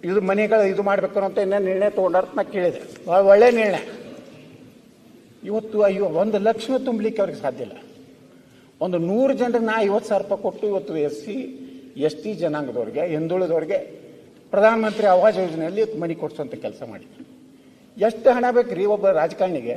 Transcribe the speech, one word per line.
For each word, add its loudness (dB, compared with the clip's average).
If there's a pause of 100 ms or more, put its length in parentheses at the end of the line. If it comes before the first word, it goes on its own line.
ಇದು 2
ಮನೆಗಳು 2
ಇದು -2
ಮಾಡ್ಬೇಕು 0
ಅಂತ -2
ಇನ್ನೇನು 0
ನಿರ್ಣಯ 0
ತೊಗೊಂಡಾರ 2
ಅಂತ -6
ನಾ -2
ಕೇಳಿದೆ. -4
ಭಾಳ 4
ಒಳ್ಳೆ 8
ನಿರ್ಣಯ. 0 (1700)
ಇವತ್ತು -2
ಅಯ್ಯೋ 2
ಒಂದು 0
ಲಕ್ಷ 0 (140)
ತುಂಬಲಿಕ್ಕೆ -2
ಅವ್ರಿಗೆ -4
ಸಾಧ್ಯ -6
ಇಲ್ಲ. -12 (1080)
ಒಂದು -2
ನೂರು 2
ಜನರಿಗೆ 0
ನಾ 0
ಐವತ್ತು 0
ಸಾವಿರ 0
ರೂಪಾಯಿ -4
ಕೊಟ್ಟು -4
ಇವತ್ತು -4
ಎಸ್ -2
ಸಿ, -12 (640)
ಎಸ್ -2
ಟಿ -8
ಜನಾಂಗದವ್ರಿಗೆ, -4
ಹಿಂದುಳಿದವ್ರಿಗೆ -2 (720)
ಪ್ರಧಾನಮಂತ್ರಿ 2
ಆವಾಸ್ 6
ಯೋಜನೆಯಲ್ಲಿ -2
ಮನೆ -4
ಕೊಡ್ಸೋಂಥ -8
ಕೆಲಸ -10
ಮಾಡಿದ್ರು. -18 (840)
ಎಷ್ಟು 4
ಹಣ 2
ಬೇಕ್ರಿ 2
ಒಬ್ಬ 2
ರಾಜಕಾರಣಿಗೆ? 0